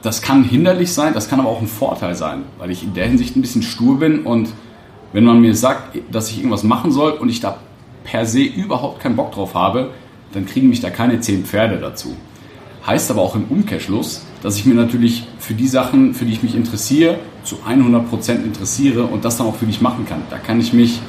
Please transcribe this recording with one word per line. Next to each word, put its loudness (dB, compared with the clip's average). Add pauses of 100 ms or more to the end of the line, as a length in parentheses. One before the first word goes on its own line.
das -4
kann 6
hinderlich 2
sein, 0
das -4
kann 0
aber 2
auch -4
ein -4
Vorteil -4
sein, -6 (160)
weil -8
ich -8
in -8
der -2
Hinsicht 2
ein 2
bisschen -2
stur 0
bin 2
und 0 (640)
wenn 4
man 8
mir 8
sagt, -2 (140)
dass -4
ich -8
irgendwas -2
machen 2
soll 2
und -2
ich -2
da -4 (460)
per -4
se 2
überhaupt -4
keinen -2
Bock -4
drauf -8
habe, 0 (420)
dann -4
kriegen 2
mich 4
da -4
keine 0
zehn -2
Pferde 0
dazu. -10 (680)
Heißt -2
aber 0
auch 0
im -2
Umkehrschluss, -4 (160)
dass -4
ich -2
mir 6
natürlich 2 (140)
für -8
die 0
Sachen, 2
für -4
die 0
ich -4
mich -2
interessiere, 2 (260)
zu -10 (100)
hundert 4
Prozent -4
interessiere 0
und -4
das -2
dann -2
auch -4
für -4
mich -2
machen 0
kann. -8
Da -10
kann -2
ich 0
mich 4